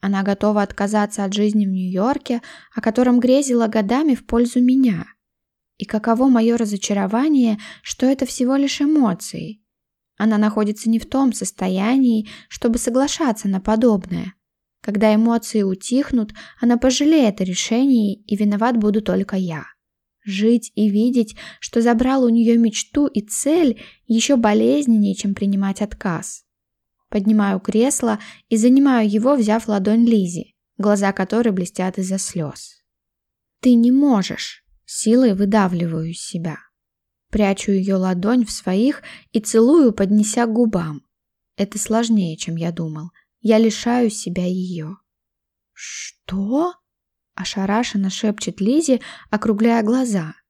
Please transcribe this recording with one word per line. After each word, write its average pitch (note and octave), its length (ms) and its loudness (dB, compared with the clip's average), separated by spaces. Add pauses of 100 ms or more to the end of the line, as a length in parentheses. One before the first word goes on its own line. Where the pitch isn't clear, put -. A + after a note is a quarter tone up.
Она G3 220 -2
готова G3+ 400 0
отказаться G#3 600 -2
от G3 120 -4
жизни G#3 320 2
в - 20 -2
Нью-Йорке, F#3+ 720 -2 (340)
о A3 60 -6
котором B3 380 2
грезила B3 480 2
годами A#3 480 0
в - 100 -10
пользу A#3+ 340 0
меня. B3 460 2 (720)
И G3 80 -10
каково A#3 440 0
мое A#3 280 4
разочарование, G#3+ 1000 0 (240)
что - 240 -2
это C4+ 180 0
всего B3 300 -2
лишь C#4 260 -2
эмоции. A3 800 -2 (560)
Она G#3+ 220 0
находится G#3+ 500 -2
не A3+ 80 2
в A3 100 -6
том C4 240 0
состоянии, G#3+ 960 0 (220)
чтобы A#3 300 -2
соглашаться B3+ 680 -2
на F#3+ 140 -2
подобное. G#3+ 720 0 (540)
Когда G#3+ 260 2
эмоции A3+ 500 0
утихнут, A3 680 -2 (280)
она A#3+ 160 2
пожалеет B3+ 640 2
о - 20 0
решении, A3 800 0
и G3+ 140 -4
виноват G#3+ 400 0
буду G#3 240 0
только G3 340 -2
я. E3+ 300 -6 (580)
Жить G#3+ 520 0
и G#3 140 2
видеть, A3 460 0 (240)
что - 220 -2
забрал B3 420 2
у A#3+ 60 4
нее A#3 280 4
мечту A#3 500 0
и A3 120 -2
цель, C#4 600 0 (240)
еще A3+ 320 2
болезненнее, A3+ 760 2
чем G3 220 -4
принимать G3 460 -2
отказ. - 640 -8 (640)
Поднимаю G3+ 500 2
кресло A3 600 0 (280)
и A3+ 80 -2
занимаю B3 540 4
его, A3+ 260 2
взяв A3 320 0
ладонь G#3+ 380 2
Лизи, F#3+ 500 0 (220)
глаза G3+ 340 0
которой A3 380 -2
блестят F#3 480 -4
из-за F#3+ 200 -4
слез. - 640 -10 (760)
«Ты B3+ 140 6
не A#3 180 6
можешь», - 720 0 (220)
силой A#3 480 2
выдавливаю F3+ 800 0
из E3+ 100 -12
себя. D#3+ 380 -8 (720)
Прячу G3+ 440 0
ее F#3+ 240 0
ладонь F#3 480 0
в - 60 -12
своих G#3 520 -2 (300)
и A3 80 0
целую, A#3+ 500 4
поднеся G#3 540 0
к A3+ 80 -2
губам. F#3 480 -2 (560)
Это G3+ 200 -4
сложнее, A3 600 0
чем E3 180 -8
я E3+ 160 -4
думал. D#3+ 380 -10 (320)
Я A3 180 4
лишаю A#3 500 0
себя F3+ 360 -6
ее. F3+ 520 -6 (760)
«Что?» B3 1000 -6 (640)
ошарашенно G3 720 -2
шепчет - 500 -6
Лизи, B3+ 400 2 (300)
округляя A3 540 0
глаза. G#3 500 -2 (160)